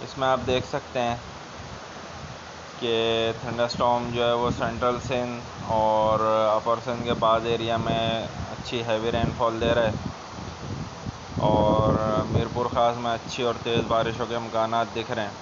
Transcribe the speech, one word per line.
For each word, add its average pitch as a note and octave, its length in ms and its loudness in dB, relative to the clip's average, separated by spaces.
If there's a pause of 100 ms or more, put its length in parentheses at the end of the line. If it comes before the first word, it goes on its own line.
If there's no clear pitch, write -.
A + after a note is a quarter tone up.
इसमें C3 240 -2
आप C3 180 4
देख B2+ 200 2
सकते - 340 -6
हैं A#2 180 2 (1600)
कि A#2 120 0 (460)
थंडरस्टॉर्म A#2+ 760 0
जो A#2+ 120 0
है A#2+ 120 4
वो A#2+ 140 2
सेंट्रल A#2+ 500 0
सिंध B2 400 -4 (320)
और A2 500 4
अपर A2 580 2
सिंध A#2+ 240 -4
के A#2+ 160 0
बाद A2+ 260 6
एरिया A#2 320 2
में A2+ 440 0
अच्छी - 600 -6
हैवी A2+ 280 0
रेनफॉल A#2 500 0
दे A#2 140 4
रहा A#2 100 4
है G#2+ 80 2 (1600)
और G#2+ 500 4 (320)
मीरपुर A#2 380 0
ख़ास A#2+ 280 4
में A#2+ 140 -2
अच्छी A#2 320 -4
और A#2 120 2 (100)
तेज़ A#2 240 2
बारिशों A2+ 380 2
के A#2 100 -4
इम्कानात A2+ 580 0
दिख A2+ 160 -4
रहे A2+ 140 -2
हैं। G2+ 180 -8